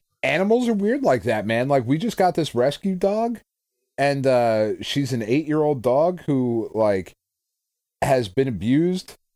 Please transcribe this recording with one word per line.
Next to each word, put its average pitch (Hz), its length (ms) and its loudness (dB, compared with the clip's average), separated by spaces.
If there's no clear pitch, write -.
animals 202 460 0
are 233 60 0
weird 220 280 0
like 131 220 2
that, 107 220 0
man. 117 200 0
Like, 139 180 2
we 139 140 0
just 214 180 -4
got 180 200 2
this 156 180 -2
rescue 143 400 0
dog, 208 460 -2
and, 139 260 0
uh, 110 580 2
she's 135 300 -2
an 117 100 -2
eight-year-old 147 600 0
dog 156 440 0
who, 120 480 -2
like, 104 420 0
has 127 260 2
been 131 180 0
abused 135 720 -2